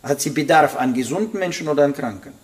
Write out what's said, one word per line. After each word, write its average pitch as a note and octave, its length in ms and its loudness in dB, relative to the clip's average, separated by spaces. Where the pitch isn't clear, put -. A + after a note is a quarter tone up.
hat C#3+ 180 -2
sie D3+ 100 -4
Bedarf D3+ 460 2
an C3 160 0
gesunden F3 460 -2
Menschen E3+ 300 -4
oder D3 160 4
an C#3+ 100 2
Kranken? A2 380 -8